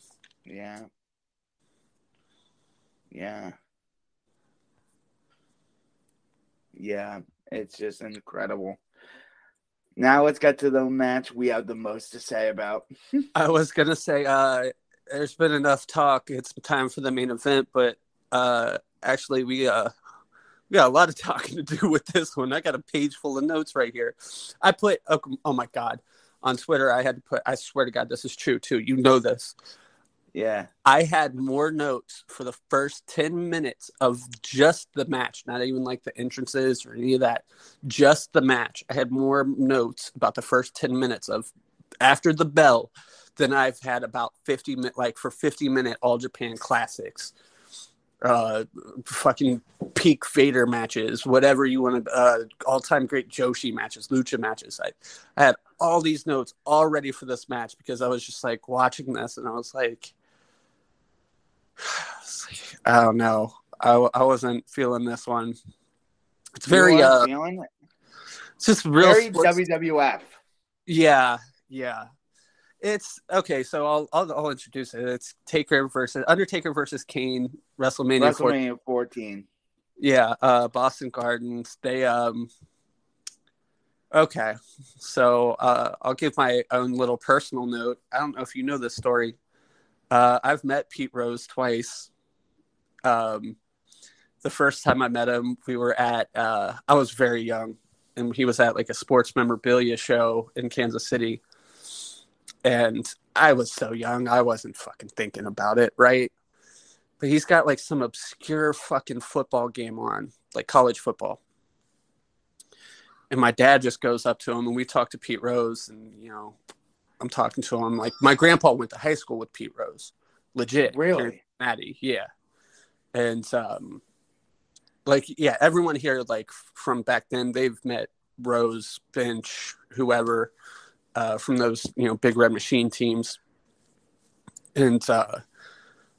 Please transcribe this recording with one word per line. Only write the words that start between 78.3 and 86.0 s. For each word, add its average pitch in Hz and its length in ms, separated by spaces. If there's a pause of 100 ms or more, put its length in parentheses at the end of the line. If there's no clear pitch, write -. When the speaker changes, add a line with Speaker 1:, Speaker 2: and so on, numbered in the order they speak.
Speaker 2:
fourteen. 127 380
Speaker 1:
WrestleMania 117 120
fourteen. 120 580 (560)
Speaker 2:
Yeah, 127 420
uh, 120 260
Boston 127 440
Gardens. 120 720
They, 131 220
um, 117 440 (1600)
okay, 127 420 (420)
so, 123 560
uh, 123 480